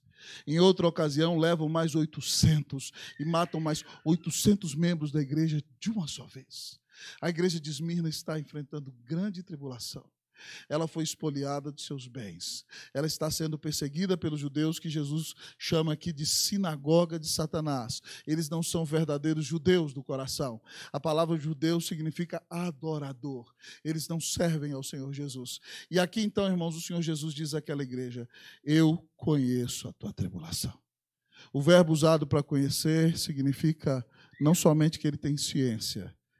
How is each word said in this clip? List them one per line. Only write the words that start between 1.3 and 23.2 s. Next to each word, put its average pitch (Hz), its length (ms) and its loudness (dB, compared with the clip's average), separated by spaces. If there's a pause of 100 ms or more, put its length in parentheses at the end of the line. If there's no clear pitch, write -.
levam 160 300 2
mais 165 260 0
oitocentos 151 1000 0 (280)
e 147 60 -4
matam 165 340 0
mais 151 240 -2 (220)
oitocentos 170 680 2
membros 160 380 0
da 151 100 0
igreja 151 400 0 (180)
de 208 120 -4
uma 202 160 -2
só - 180 -10
vez. - 540 -18 (420)
A 160 80 -2
igreja 170 300 0
de 147 100 -10
Esmirna 165 400 -2
está 156 300 -6
enfrentando 147 540 -10 (100)
grande 180 400 -4
tribulação. 139 680 -12 (580)
Ela 156 180 0
foi 160 160 -6
espoliada 143 680 -4
de 147 100 -14
seus 131 280 -10
bens. 101 560 -12 (280)
Ela 147 140 -2
está 156 240 -4
sendo 156 260 -4
perseguida 156 600 -2
pelos 156 200 -2
judeus, 147 420 0
que 170 100 -8
Jesus 151 440 -4 (240)
chama 160 360 2
aqui 160 180 -6
de 151 140 -6
sinagoga 165 920 2
de 151 80 -10
Satanás. 156 760 -4 (260)
Eles 156 220 0
não 165 120 -2
são 165 220 -2
verdadeiros 156 640 0
judeus 160 480 2
do 131 100 -10
coração. 135 580 -6 (300)
A - 80 -2
palavra 165 400 2
judeu 160 400 0
significa 160 680 -4
adorador. 147 1000 -6 (320)